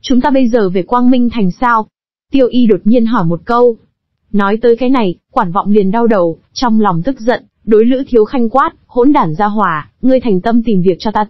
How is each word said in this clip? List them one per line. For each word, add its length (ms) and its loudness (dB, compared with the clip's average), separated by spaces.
"Chúng 200 0
ta 100 0
bây 180 2
giờ 200 0
về 140 -2
Quang 280 0
Minh 200 2
Thành 200 -2
sao?" 360 -2
Tiêu 140 2
Y 200 2
đột 180 2
nhiên 220 2
hỏi 180 0
một 200 -2
câu. 320 0
Nói 300 0
tới 140 2
cái 140 -2
này, 240 0
quản 220 -4
vọng 180 -2
liền 200 2
đau 160 0
đầu, 320 0
trong 280 0
lòng 220 0
tức 180 -6
giận, 240 -4
đối 200 2
Lữ 240 0
Thiếu 160 2
Khanh 240 -2
quát, 220 0
"Hỗn 260 0
đản 220 0
gia 120 -2
hỏa, 440 -4
ngươi 180 2
thành 200 -2
tâm 220 0
tìm 200 0
việc 160 0
cho 120 -6
ta 200 -2